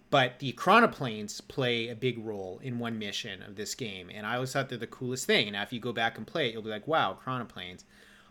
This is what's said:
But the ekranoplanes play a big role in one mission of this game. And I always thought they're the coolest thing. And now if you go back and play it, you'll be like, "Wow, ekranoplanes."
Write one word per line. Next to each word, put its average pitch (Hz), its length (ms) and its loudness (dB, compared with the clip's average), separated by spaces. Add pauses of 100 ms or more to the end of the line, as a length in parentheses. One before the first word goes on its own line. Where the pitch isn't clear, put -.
But 131 300 6
the 131 120 -2
ekranoplanes 123 960 4
play 120 420 0
a 120 60 -8
big 120 220 0
role 104 460 -6
in 120 160 -4
one 113 180 -2
mission 101 460 -6
of 101 120 -14
this 101 200 -6
game. 95 360 -8
And 104 140 -8
I 113 100 0
always 131 180 -2
thought 135 160 0
they're 123 80 -6
the 110 100 -6
coolest - 400 -6
thing. 170 200 6
And 104 60 -4
now 101 100 -2
if 101 100 -6
you 117 60 -4
go 120 120 -2
back 113 260 0
and 107 80 -8
play 156 220 0
it, 113 60 -2
you'll 110 80 -8
be 110 80 -6
like, 107 180 -6
"Wow, 127 340 2
ekranoplanes." 95 640 -8 (480)